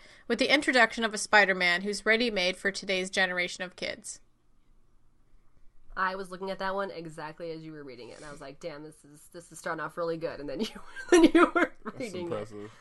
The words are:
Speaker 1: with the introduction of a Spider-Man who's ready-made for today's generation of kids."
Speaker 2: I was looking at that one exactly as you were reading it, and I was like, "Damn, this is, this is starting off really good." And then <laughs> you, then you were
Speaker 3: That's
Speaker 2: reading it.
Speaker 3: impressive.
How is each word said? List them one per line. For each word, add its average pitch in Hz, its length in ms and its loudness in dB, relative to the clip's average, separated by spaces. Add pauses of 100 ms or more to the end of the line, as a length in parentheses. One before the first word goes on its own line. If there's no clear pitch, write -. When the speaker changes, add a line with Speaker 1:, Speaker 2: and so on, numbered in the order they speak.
(280)
Speaker 1:
with 233 100 0
the - 160 2
introduction 254 500 4
of 214 100 2
a 214 40 -6
Spider-Man 185 640 4
who's 202 240 -6
ready-made 214 500 2
for - 160 -4
today's 190 380 -2
generation 180 540 -2
of 180 120 -10
kids." - 440 -10 (1800)
Speaker 2:
I 185 200 -2
was 190 160 -10
looking 185 180 -8
at 190 100 -6
that 190 140 -4
one 196 160 -4
exactly 160 600 -12
as 160 120 -12
you 160 80 -14
were 151 120 -14
reading 120 260 -16
it, - 80 -16
and 151 80 -16
I 147 60 -16
was 143 100 -18
like, 143 180 -16
"Damn, 151 240 -12
this 151 280 -18
is, 147 100 -20 (120)
this 170 180 -18
is 160 80 -18
starting 165 240 -4
off 156 140 -8
really 165 200 -2
good." 156 220 -6
And 143 80 -10
then 143 120 -6
<laughs> - 20 -4
you, 226 60 0 (440)
then 349 140 10
you 330 300 8
were 349 180 2 (100)
Speaker 3:
That's - 160 -10
Speaker 2:
reading 180 280 -6
it. 170 40 -8
Speaker 3:
impressive. - 500 -8